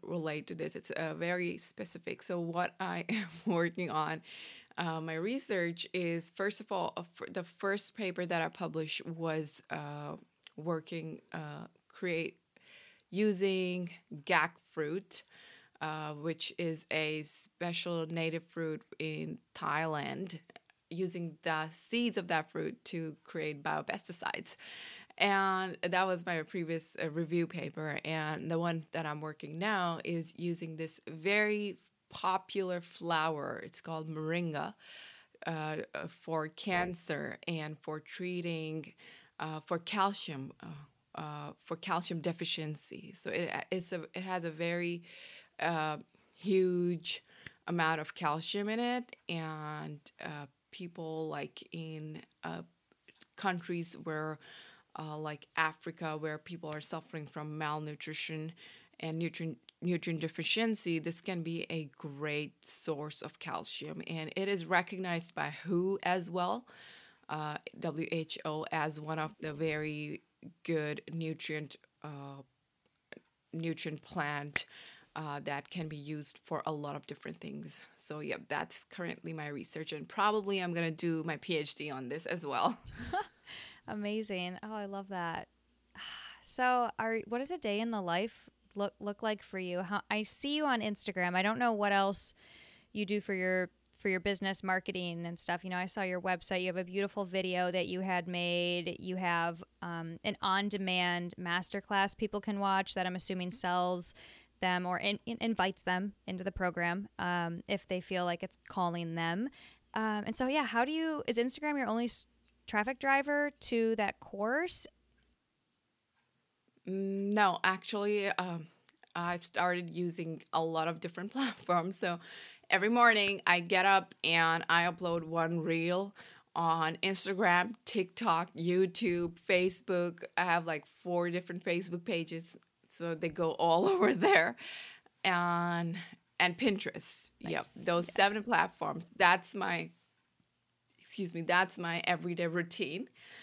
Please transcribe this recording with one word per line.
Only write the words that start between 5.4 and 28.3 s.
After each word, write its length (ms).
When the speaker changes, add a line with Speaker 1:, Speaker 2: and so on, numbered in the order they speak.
Speaker 1:
is, 440
first 240
of 100
all, 260
a 80
fir-, 180
the 100
first 540
paper 280
that 160
I 80
published 560
was, 680
uh, 460
working, 640
uh, 340
create, 480
using 800
gak 300
fruit, 540
uh, 320
which 440
is 360
a 320
special 840
native 380
fruit 360
in 380
Thailand, 840
using 540
the 300
seeds 440
of 120
that 240
fruit 320
to 400
create 400
biopesticides. 920
And 640
that 240
was 180
my 180
previous, 600
uh, 80
review 360
paper. 580
And 460